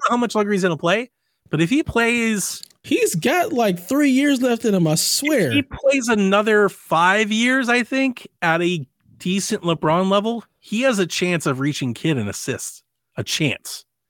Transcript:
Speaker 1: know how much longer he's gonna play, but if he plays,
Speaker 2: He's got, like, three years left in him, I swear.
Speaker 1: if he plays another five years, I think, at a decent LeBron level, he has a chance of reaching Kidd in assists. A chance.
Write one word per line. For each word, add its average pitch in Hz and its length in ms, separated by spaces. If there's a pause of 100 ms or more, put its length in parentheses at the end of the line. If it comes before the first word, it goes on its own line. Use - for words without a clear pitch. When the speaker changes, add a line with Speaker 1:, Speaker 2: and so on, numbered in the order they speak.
Speaker 1:
know - 100
how - 20
much 240 180
longer 208 180
he's 190 100
gonna 175 140
play, 196 340 (400)
but 156 100
if 165 100
he 285 120
plays, 233 800 (200)
Speaker 2:
He's 415 320
got, 294 400
like, 214 240
three 277 320
years 269 320
left 240 240
in 208 80
him, 175 120
I 156 100
swear. 269 520
Speaker 1:
if 120 60
he 285 80
plays 269 460
another 208 600
five 190 640
years, 247 380
I 247 120
think, 262 440 (160)
at 165 200
a 175 240 (320)
decent 190 440
LeBron 170 480
level, 214 340 (160)
he 214 220
has 262 160
a 180 80
chance 180 400
of 135 140
reaching 139 340
Kidd 156 240
in 104 100
assists. - 540 (340)
A 101 80
chance. - 600 (260)